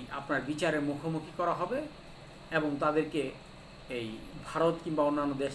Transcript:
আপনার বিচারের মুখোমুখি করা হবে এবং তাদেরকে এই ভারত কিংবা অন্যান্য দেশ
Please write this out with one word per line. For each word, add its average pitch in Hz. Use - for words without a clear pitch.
আপনার 139
বিচারের 151
মুখোমুখি 151
করা 175
হবে 190
এবং 156
তাদেরকে 156
এই 120
ভারত 165
কিংবা 156
অন্যান্য 147
দেশ 139